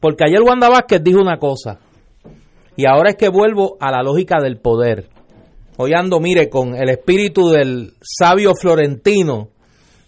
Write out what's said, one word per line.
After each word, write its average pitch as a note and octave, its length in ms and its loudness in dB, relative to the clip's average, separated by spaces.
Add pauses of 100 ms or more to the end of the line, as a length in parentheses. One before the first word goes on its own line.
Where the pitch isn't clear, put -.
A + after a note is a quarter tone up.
Porque D#3 240 0
ayer F3+ 160 2
Wanda B3 260 2
Vázquez A#3+ 340 2
dijo F#3 200 4
una F3+ 160 0
cosa, C3 420 -6 (960)
y C3+ 100 -2
ahora D3+ 260 4
es - 40 -6
que G#3 140 0
vuelvo G3 500 0
a C#3 100 -4
la B2+ 140 -2
lógica D#3+ 380 -2
del B2+ 180 -6
poder. A#2 480 -2 (720)
Hoy C3 180 -2
ando, F3+ 240 0
mire, E3 300 0
con B2+ 260 -4
el C3 140 -4
espíritu F#3 600 0
del B2+ 500 -2
sabio F#3 520 0
florentino D#3 1000 -2 (560)